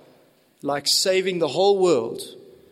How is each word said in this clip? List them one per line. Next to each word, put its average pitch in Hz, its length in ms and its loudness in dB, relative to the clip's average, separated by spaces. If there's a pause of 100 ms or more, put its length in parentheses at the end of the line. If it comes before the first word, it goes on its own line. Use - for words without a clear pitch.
(600)
like 143 280 -4
saving 190 500 0
the 147 160 -2
whole 196 240 4
world 156 420 0 (520)